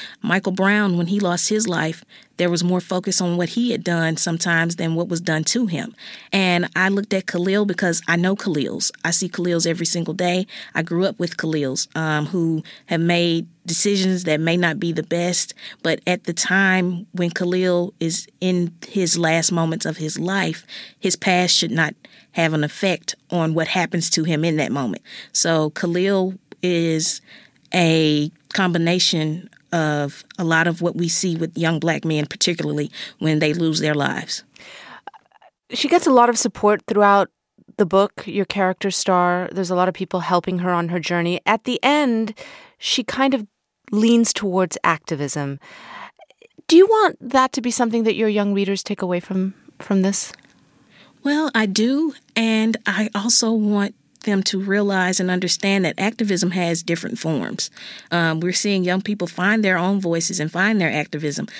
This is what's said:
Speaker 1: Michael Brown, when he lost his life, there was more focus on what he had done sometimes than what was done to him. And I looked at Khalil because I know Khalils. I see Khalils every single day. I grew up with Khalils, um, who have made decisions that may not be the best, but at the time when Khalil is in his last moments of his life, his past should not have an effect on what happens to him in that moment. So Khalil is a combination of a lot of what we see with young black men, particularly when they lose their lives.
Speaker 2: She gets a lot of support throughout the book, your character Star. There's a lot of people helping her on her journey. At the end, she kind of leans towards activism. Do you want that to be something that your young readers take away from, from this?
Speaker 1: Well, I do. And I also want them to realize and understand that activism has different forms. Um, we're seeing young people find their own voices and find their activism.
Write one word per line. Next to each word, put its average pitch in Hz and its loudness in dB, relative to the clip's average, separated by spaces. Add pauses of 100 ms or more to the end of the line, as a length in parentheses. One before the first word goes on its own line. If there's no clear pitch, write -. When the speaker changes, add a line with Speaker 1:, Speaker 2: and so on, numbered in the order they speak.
(200)
Speaker 1:
Michael 190 -2
Brown, 190 2
when 170 0
he 202 -2
lost 175 0
his 214 0
life, 160 -4 (340)
there 175 0
was 175 0
more 180 2
focus 185 -2
on 175 0
what 175 -2
he 240 -2
had - -4
done 165 0
sometimes 170 0
than 165 -2
what 170 -2
was 170 -4
done 160 -2
to 240 0
him. - -6 (380)
And 180 2
I 185 2
looked 196 -2
at 190 0
Khalil 190 0
because 175 0
I 170 2
know 185 2
Khalils. - -4 (140)
I 170 -2
see 175 0
Khalils 175 -2
every 170 -2
single 160 -2
day. 180 0 (280)
I 160 0
grew 175 0
up - -2
with 175 -4
Khalils, 147 -2
um, 156 0
who 165 -2 (240)
have 165 0
made 170 0 (200)
decisions 185 0
that 156 0
may 165 0
not 175 0
be 170 -2
the 160 -2
best, 170 -2 (300)
but 160 -2
at 180 0
the 170 -4
time 185 0
when 175 -2
Khalil 180 0
is 165 -2 (140)
in 180 0 (140)
his 175 0
last 165 2
moments 165 0
of 160 -6
his 156 -6
life, 175 -4 (320)
his 185 -2
past 180 2
should - 0
not 160 0 (380)
have 160 0
an 151 0
effect - -2 (160)
on 165 0
what 160 0
happens 170 0
to 160 0
him 160 0
in 160 2
that 147 0
moment. 127 -4 (300)
So 156 2
Khalil 185 0 (280)
is 165 0 (540)
a 160 4 (240)
combination 170 0 (200)
of 151 -2 (140)
a 185 -2
lot 165 2
of 170 -2
what 170 -2
we 170 0
see 170 0
with 165 -6
young 165 0
black 151 -2
men, 151 0
particularly 147 -2 (280)
when 156 2
they 151 2
lose 160 0
their 151 0
lives. - -4 (1300)
Speaker 2:
She 269 0
gets 349 4
a 277 6
lot 240 8
of 233 2
support 208 2
throughout 202 4 (460)
the 202 2
book, 190 2
your 196 -2
character 190 -2
Star. 180 0
There's 180 -4
a 185 0
lot 180 2
of 180 -2
people 185 -4
helping 175 0
her 180 0
on 170 0
her 175 -4
journey. 175 -2
At 214 0
the 247 -4
end, 240 2 (440)
she - -2
kind 269 0
of 214 -2 (440)
leans 226 4
towards 185 0
activism. 143 -2 (1080)
Do 320 6
you 381 12
want 427 4
that 262 2
to 262 -4
be 240 -2
something 233 0
that 220 2
your 220 2
young 202 2
readers 196 0
take - -6
away 180 0
from, 190 -2 (240)
from 196 0
this? 196 -2 (920)
Speaker 1:
Well, 294 0
I 220 2
do. 262 2 (200)
And 226 2 (100)
I 208 0
also 220 2
want 208 0 (300)
them 196 2
to 190 -2
realize 196 0
and 185 0
understand 185 0
that 156 0
activism 202 0
has 170 -2
different 170 -4
forms. 143 -4 (400)
Um, 165 0
we're 180 -2
seeing 196 0
young 180 0
people 202 -4
find 208 0
their 185 2
own 190 2
voices 170 -2
and 156 -2
find 202 2
their 160 2
activism. 147 -4 (140)